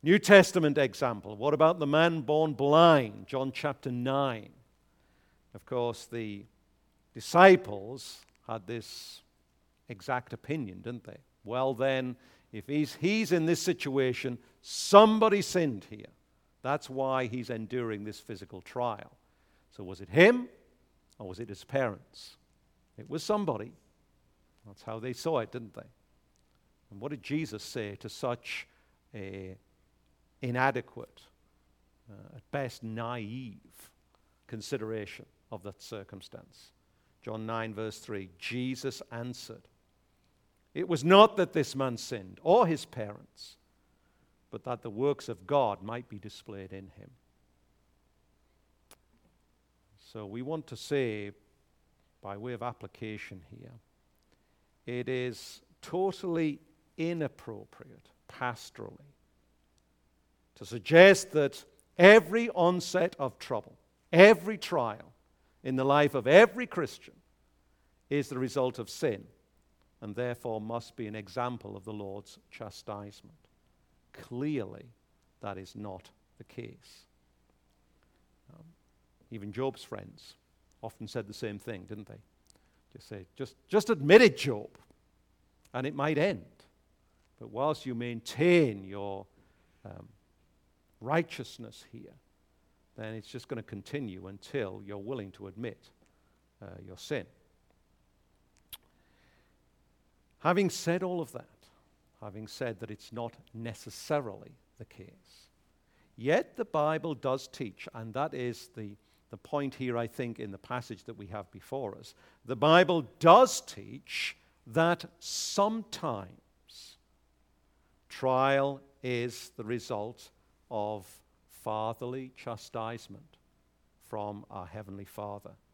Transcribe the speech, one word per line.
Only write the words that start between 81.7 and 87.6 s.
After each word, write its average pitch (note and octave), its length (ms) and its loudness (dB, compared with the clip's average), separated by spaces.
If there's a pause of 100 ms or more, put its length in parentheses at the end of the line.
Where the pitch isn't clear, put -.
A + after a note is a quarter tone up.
didn't G#2 180 -14
they? G#2 140 -20 (720)
Just - 160 -20
say, G2 260 -14
"Just, - 220 -12 (120)
just G3+ 220 0
admit E3+ 320 10
it, G3 160 6
Job, A2+ 320 -6 (1040)
and B2+ 120 -4
it D3+ 80 -6
might D3 220 -2
end. G2+ 300 -2 (920)
But A2+ 100 -16
whilst C#3+ 360 -4